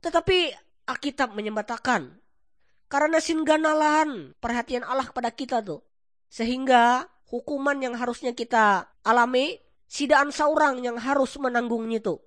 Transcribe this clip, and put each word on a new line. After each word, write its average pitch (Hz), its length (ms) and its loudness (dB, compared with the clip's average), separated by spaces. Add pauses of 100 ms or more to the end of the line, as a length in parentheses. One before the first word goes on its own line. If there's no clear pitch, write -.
Tetapi 339 480 0 (400)
Alkitab 254 480 -4
menyembatakan, 214 800 -4 (720)
karena 311 320 2
sin 320 240 -2
ganalan 302 960 2
perhatian 240 400 -4
Allah 254 240 -4
kepada 240 240 -6
kita 240 320 -4
tuh, 170 240 -12 (400)
sehingga 247 800 2 (240)
hukuman 277 480 -4
yang 254 160 -6
harusnya 240 400 -6
kita 220 560 2 (160)
alami, 247 480 2 (320)
sidaan 277 480 2
seorang 302 480 2
yang 233 160 -4
harus 269 400 0
menanggungnya 233 640 -2
tuh. 175 240 -2